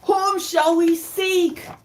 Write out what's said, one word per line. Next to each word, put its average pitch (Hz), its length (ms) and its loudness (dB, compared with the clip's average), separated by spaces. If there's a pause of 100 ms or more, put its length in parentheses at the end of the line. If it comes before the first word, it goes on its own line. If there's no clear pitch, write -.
Whom 381 360 0
shall 330 380 0
we 330 200 4
seek? 370 680 -2 (180)